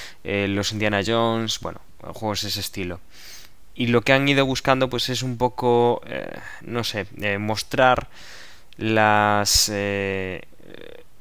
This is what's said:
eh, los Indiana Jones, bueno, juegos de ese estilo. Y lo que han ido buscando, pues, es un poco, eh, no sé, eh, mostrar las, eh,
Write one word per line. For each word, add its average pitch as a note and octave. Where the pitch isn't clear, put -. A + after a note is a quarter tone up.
eh, G2+
los G2
Indiana G#2
Jones, A2+
bueno, F2+
juegos G#2
de G#2
ese G2
estilo. F2+
Y B2
lo A#2
que C#3
han C3+
ido C#3
buscando, C3
pues, A#2+
es B2
un B2
poco, A#2+
eh, G1+
no A#2
sé, G2+
eh, G2+
mostrar A#2+
las, G#2+
eh, G2